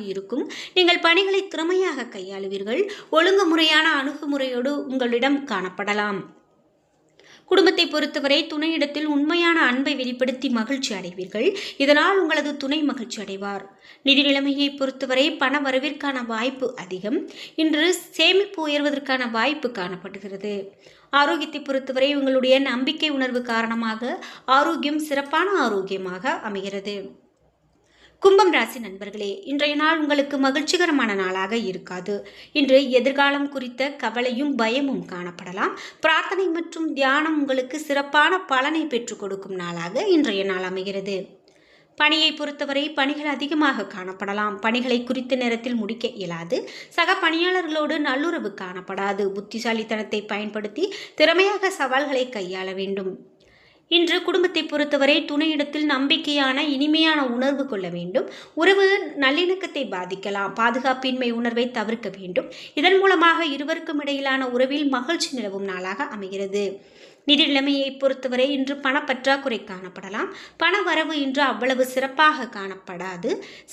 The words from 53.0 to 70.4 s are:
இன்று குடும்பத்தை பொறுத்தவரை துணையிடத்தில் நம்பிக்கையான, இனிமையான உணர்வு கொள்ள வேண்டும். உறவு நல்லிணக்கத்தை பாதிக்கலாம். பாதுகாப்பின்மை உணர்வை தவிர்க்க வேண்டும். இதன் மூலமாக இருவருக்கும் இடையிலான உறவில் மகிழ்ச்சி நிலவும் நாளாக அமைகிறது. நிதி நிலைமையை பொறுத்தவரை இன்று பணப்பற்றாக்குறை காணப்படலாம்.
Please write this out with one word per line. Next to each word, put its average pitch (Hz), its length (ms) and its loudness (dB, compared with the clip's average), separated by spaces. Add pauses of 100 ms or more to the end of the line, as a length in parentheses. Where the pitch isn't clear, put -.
இன்று 339 260 4 (100)
குடும்பத்தை 359 360 2
பொறுத்தவரை 294 520 2 (140)
துணையிடத்தில் 302 600 0
நம்பிக்கையான, 277 640 2 (180)
இனிமையான 311 440 4 (160)
உணர்வு 269 300 0
கொள்ள 190 240 -4
வேண்டும். 175 380 -4 (340)
உறவு 392 260 6 (360)
நல்லிணக்கத்தை 330 600 0 (100)
பாதிக்கலாம். 190 680 -4
பாதுகாப்பின்மை 254 720 0 (100)
உணர்வை 240 260 0 (120)
தவிர்க்க 220 400 -4
வேண்டும். 185 320 -4 (300)
இதன் 370 220 8
மூலமாக 339 380 6 (160)
இருவருக்கும் 320 480 -4
இடையிலான 269 520 -2
உறவில் 277 400 2
மகிழ்ச்சி 330 420 -2
நிலவும் 196 340 -6
நாளாக 190 440 -6
அமைகிறது. 196 500 -4 (640)
நிதி 294 200 6
நிலைமையை 277 380 2 (140)
பொறுத்தவரை 262 540 0
இன்று 269 180 -2 (100)
பணப்பற்றாக்குறை 269 840 0
காணப்படலாம். 190 600 -10 (280)